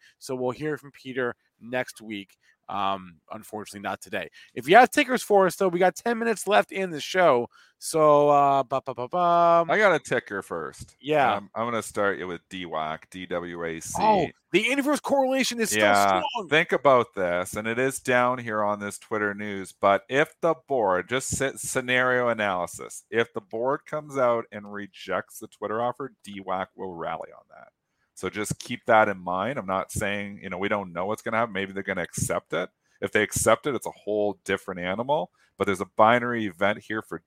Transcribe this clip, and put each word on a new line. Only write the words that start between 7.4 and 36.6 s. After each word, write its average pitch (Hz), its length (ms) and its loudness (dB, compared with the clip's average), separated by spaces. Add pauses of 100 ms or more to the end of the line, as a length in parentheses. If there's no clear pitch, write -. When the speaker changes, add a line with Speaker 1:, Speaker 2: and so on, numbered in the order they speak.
Speaker 1:
So, 147 520 4
uh, 139 340 4
ba, 131 200 -4
ba, 127 120 -8
ba, 123 120 -6
bum. 170 600 4
Speaker 2:
I 175 80 2
got 202 160 4
a 151 60 2
ticker 107 420 -4
first. - 580 -10
Speaker 1:
Yeah. 135 360 2
Speaker 2:
Um, 101 180 -10
I'm 113 140 -4
gonna 117 160 -4
start 101 340 0
you 85 100 -8
with 87 220 -8
D 90 160 -10
wac, 78 460 -6
D 92 160 -12
W 87 380 -6
A 82 140 -6
C. - 220 -12
Speaker 1:
Oh, 202 260 2 (240)
the 214 200 2
inverse 277 280 0
correlation 262 600 0
is 220 100 -2
still 107 140 2
Speaker 2:
Yeah, 101 240 6
Speaker 1:
strong. 95 420 0
Speaker 2:
think 156 220 2
about 131 420 4
this, 90 400 -2
and 110 140 -6
it 113 100 -2
is 131 220 0
down 123 400 2
here 110 240 -2
on 104 160 0
this 101 180 -8
Twitter 104 380 -2
news, 101 360 -8
but 98 380 4
if 139 320 2
the 165 140 2 (120)
board, 95 400 0
just 127 200 -4
sit, - 320 -4
scenario 127 720 0
analysis, 92 840 -4
if 113 220 0
the 110 80 -8
board 123 440 -4
comes 151 320 -10
out 120 340 2
and 104 220 -14
rejects 101 640 -8
the 110 100 -16
Twitter 107 360 -6
offer, 123 300 -6 (100)
D 101 160 -14
wac 95 360 -4
will 95 200 -10
rally 82 360 -8
on - 200 -20
that. - 160 -20 (500)
So 92 120 -6
just 104 300 -6
keep - 260 -10
that 110 240 6
in 98 80 -4
mind. 92 420 -4
I'm 98 60 -10
not 95 260 -2
saying, 101 500 -6
you 95 80 -12
know, 90 80 -8
we 101 120 -2
don't 98 240 -2
know 87 120 -4
what's 107 160 -4
gonna 113 140 -4
happen. 113 180 0
Maybe 98 200 -4
they're 98 100 -8
gonna 92 180 -4
accept - 520 -6
it. 180 160 -4 (320)
If 98 100 -4
they 107 100 4
accept - 460 2
it, 135 80 -2
it's 101 100 -6
a 82 60 -10
whole 104 540 -4
different 95 340 -4
animal. 123 520 -4 (260)
But 98 80 0
there's 95 160 -2
a 98 160 -6
binary 117 500 4
event 98 320 0